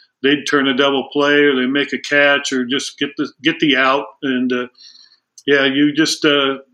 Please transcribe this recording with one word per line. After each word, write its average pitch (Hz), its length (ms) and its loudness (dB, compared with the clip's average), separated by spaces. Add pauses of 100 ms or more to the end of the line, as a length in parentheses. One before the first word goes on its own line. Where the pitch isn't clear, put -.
(220)
they'd 139 220 0
turn 139 240 0
a 135 80 0
double 139 360 0
play 147 280 2
or 143 160 2
they 127 100 0
make 139 260 -2
a 127 60 -6
catch 143 540 0
or 127 120 -2
just 127 320 -6
get 143 200 -4
the, 135 120 -4 (140)
get 160 160 0
the 139 180 2
out. 135 280 2 (180)
And, 127 300 -2
uh, 123 160 -4 (800)
yeah, 139 160 4
you 143 280 2
just, 151 320 -2
uh, 139 340 0 (160)